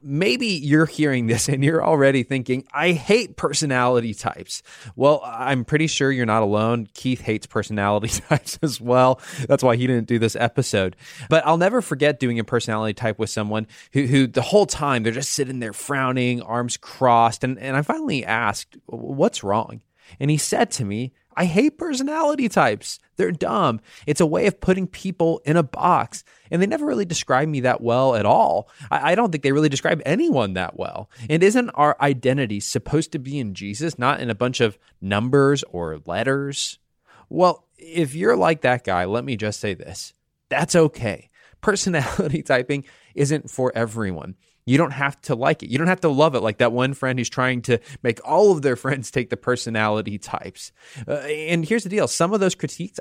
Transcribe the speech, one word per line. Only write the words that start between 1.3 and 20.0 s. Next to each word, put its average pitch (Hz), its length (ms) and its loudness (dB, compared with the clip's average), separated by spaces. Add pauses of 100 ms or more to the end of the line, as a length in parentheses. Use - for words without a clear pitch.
and 139 140 0
you're 160 200 2
already 139 380 4
thinking, 127 500 -4
"I 156 200 0
hate 202 440 0
personality 127 800 0
types." - 480 -8 (340)
Well, 143 300 4
I'm 123 400 -2
pretty 151 220 0
sure 139 240 0
you're 123 160 0
not 110 160 4
alone. 107 500 0
Keith 127 280 -4
hates 110 260 -4
personality 104 640 -2 (120)
<laughs> - 80 -8
types - 320 -2
as 135 180 -2
well. 127 400 4 (280)
That's 139 160 2
why 123 120 4
he 123 120 0
didn't 120 180 2
do 120 140 2
this 110 160 2
episode. 110 600 0 (360)
But 156 160 4
I'll 160 100 4
never 202 240 2
forget 147 380 0
doing 120 180 0
a 113 60 -2
personality 110 500 -2
type 110 240 -4
with 110 140 -4
someone 107 340 -4 (280)
who, 135 120 2
who 135 220 4
the 117 160 0
whole 202 240 4
time 139 340 -2
they're 110 100 0
just 127 200 -6
sitting 131 280 -4
there 113 140 -8
frowning, 127 680 -2
arms 120 340 -4
crossed. 117 680 4
And, 131 140 -2
and 135 180 -6
I 143 60 2
finally 240 420 -2
asked, 110 600 -2
"What's 139 580 -4
wrong?" 110 380 -2 (380)